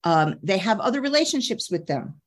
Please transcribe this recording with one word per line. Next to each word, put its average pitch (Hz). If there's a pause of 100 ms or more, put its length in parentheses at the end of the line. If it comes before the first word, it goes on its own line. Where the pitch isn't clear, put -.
um, 156
they 190
have 208
other 254
relationships 277
with 175
them. 135 (120)